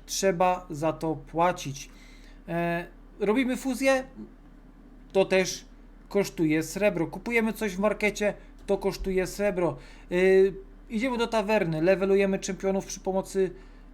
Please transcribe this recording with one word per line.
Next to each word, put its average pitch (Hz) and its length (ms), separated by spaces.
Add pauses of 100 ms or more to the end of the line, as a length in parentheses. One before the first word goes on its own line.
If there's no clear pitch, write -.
trzeba 185 640
za 156 220
to 160 240
płacić. 165 760 (580)
E, 170 380 (340)
robimy 233 360
fuzję, 262 480 (1080)
to 190 120
też 190 400 (440)
kosztuje 160 540
srebro. 175 440
Kupujemy 220 460
coś 208 240
w - 20
markecie, 208 560 (320)
to 196 120
kosztuje 190 480
srebro. 180 500 (340)
E, 180 40 (760)
idziemy 240 280
do 233 80
tawerny, 202 560
levelujemy 196 560
czempionów 190 480
przy - 140
pomocy, 190 500 (440)